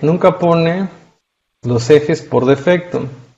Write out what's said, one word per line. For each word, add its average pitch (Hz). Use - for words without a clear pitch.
nunca 180
pone 170
los 120
ejes 151
por 123
defecto. 139